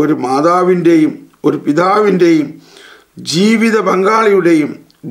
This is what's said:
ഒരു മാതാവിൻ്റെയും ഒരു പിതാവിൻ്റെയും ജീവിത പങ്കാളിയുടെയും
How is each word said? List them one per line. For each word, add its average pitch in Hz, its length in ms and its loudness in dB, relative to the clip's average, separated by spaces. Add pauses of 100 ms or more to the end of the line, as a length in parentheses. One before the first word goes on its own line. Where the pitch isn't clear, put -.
ഒരു 151 120 0 (120)
മാതാവിൻ്റെയും 170 880 2 (340)
ഒരു 151 180 -2
പിതാവിൻ്റെയും 175 840 0 (840)
ജീവിത 220 460 0 (120)
പങ്കാളിയുടെയും 190 800 0 (400)